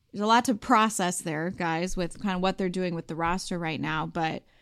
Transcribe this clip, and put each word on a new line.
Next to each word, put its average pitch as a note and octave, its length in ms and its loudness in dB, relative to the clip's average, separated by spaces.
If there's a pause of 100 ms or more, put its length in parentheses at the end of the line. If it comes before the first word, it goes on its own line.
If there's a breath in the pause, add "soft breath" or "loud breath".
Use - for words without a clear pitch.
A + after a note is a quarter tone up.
(120)
there's G3 100 -4
a G#3 40 2
lot A#3 180 6
to B3+ 100 2
process G#3+ 680 2
there, D#3+ 280 -2
guys, F3 460 -2
with F3+ 240 -4
kind G3 140 -2
of F3+ 80 0
what F#3+ 160 2
they're F#3+ 100 0
doing F3+ 260 -2
with E3 120 -6
the D#3+ 80 -8
roster E3+ 440 -2
right D#3+ 220 -4
now. D#3 260 -2
But E3 360 -4 (200)